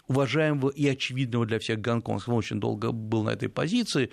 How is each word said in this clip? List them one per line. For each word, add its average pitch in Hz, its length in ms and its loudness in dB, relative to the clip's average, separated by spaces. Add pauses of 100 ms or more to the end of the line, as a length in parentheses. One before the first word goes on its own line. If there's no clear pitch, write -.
уважаемого 139 640 2
и 143 180 2
очевидного 127 560 0
для 110 140 0
всех 113 240 -2
гонконгцев. 113 480 -2
Он 120 60 2
очень 110 220 0
долго 113 320 -2
был 110 320 0
на 110 120 0
этой 104 160 -4
позиции. 160 640 0